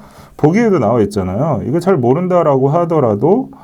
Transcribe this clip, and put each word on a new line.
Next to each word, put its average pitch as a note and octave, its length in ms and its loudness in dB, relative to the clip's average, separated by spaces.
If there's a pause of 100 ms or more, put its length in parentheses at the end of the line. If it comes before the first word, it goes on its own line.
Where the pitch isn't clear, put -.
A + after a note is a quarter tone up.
(380)
보기에도 F#3+ 420 2
나와 A#2 220 0
있잖아요. G2+ 640 -2
이거 C#3+ 140 -2
잘 F3+ 180 0
모른다라고 C#3+ 720 0
하더라도 D#3+ 840 0 (120)